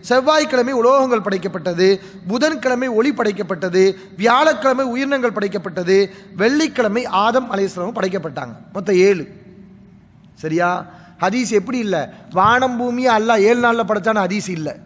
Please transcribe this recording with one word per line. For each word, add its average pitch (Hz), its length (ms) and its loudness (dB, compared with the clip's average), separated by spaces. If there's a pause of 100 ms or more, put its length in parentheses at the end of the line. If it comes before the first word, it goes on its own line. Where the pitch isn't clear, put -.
செவ்வாய்க்கிழமை 262 680 2
உலோகங்கள் 247 480 2
படைக்கப்பட்டது, 185 600 -2 (440)
புதன்கிழமை 254 580 0 (100)
ஒளி 262 200 2
படைக்கப்பட்டது, 190 640 0 (380)
வியாழக்கிழமை 262 760 2
உயிரினங்கள் 262 420 -2
படைக்கப்பட்டது, 190 600 -2 (440)
வெள்ளிக்கிழமை 247 640 0 (180)
ஆதம் 233 300 0
அலைஹிஸ்ஸலாம் 185 460 -4
படைக்கப்பட்டாங்க. 156 540 -6 (220)
மொத்தம் 190 320 0
ஏழு. 180 180 0 (1160)
சரியா? 175 280 0 (520)
ஹதீஸ் 220 380 0
எப்படி 247 260 -4
இல்ல? 180 100 0 (440)
வானம் 247 400 2
பூமியை 247 380 0
அல்லாஹ் 214 320 4
ஏழு 240 160 2
நாள்ல 226 260 0
படைச்சான்னு 208 340 0
ஹதீஸ் 190 300 -6
இல்ல. 151 120 -6 (160)